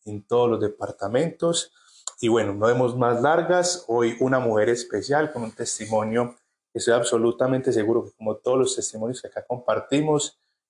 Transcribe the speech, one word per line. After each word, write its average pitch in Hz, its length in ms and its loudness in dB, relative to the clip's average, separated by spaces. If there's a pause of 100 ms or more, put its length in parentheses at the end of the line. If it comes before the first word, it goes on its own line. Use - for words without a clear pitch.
en 104 180 -10
todos 120 260 2
los 110 100 2
departamentos. 120 1120 -2 (500)
Y 120 60 0
bueno, 110 260 2
no 104 140 0
demos 123 300 2
más 117 240 2
largas, 170 680 2
hoy 117 320 2
una 131 200 2
mujer 110 300 2
especial 120 640 -2
con 120 120 -8
un 110 80 -8
testimonio 110 840 -2 (360)
que 117 80 -8
estoy 117 140 2
absolutamente 123 800 2
seguro 113 320 2
que - 60 -18
como 107 260 -6
todos 127 200 0
los 127 180 0
testimonios 113 460 -6
que - 60 -14
acá - 180 -12
compartimos, 139 920 -2 (300)